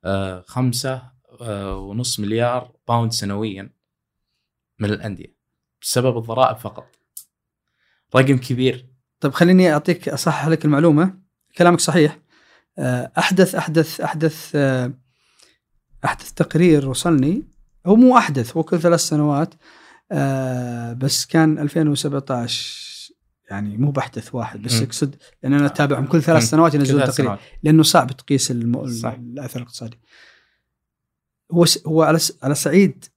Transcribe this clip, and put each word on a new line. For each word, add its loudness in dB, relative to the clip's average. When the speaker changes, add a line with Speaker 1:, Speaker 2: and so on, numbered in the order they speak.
Speaker 1:
آه، -6
خمسة، -4
آه، -8
ونص -8
مليار -2
pound 0
سنويًا -8
من -4
الأندية -8
بسبب -2
الضرائب 0
فقط. -16
رقم 4
كبير. -2
Speaker 2:
طيب -2
خليني 6
أعطيك، -2
أصحح -2
لك -2
المعلومة، 2
كلامك 4
صحيح. 2
آه، -4
أحدث، 2
أحدث، -2
أحدث، -4
آه، 0
أحدث -6
تقرير 2
وصلني، 0
هو 6
مو 8
أحدث، -2
هو 0
كل -2
ثلاث 4
سنوات، 0
آه، -4
بس -4
كان 2
ألفين -2
وسبعتاش، -6
يعني -8
مو 0
بحدث -8
واحد، -10
بس -4
Speaker 1:
مم. 0
Speaker 2:
أقصد -6
لأن -2
أنا 2
أتابعهم -2
كل 2
ثلاث 4
Speaker 1:
مم. 0
Speaker 2:
سنوات 4
ينزلون 2
Speaker 1:
كل 2
ثلاث -4
Speaker 2:
تقرير، -2
Speaker 1:
سنوات. -16
Speaker 2:
لأنه 6
صعب 2
تقيس -4
الم-، -4
Speaker 1:
صح. -8
Speaker 2:
الأثر -12
الاقتصادي. -16
هو 6
س-، -2
هو 2
على 4
س-، -4
على -2
صعيد 2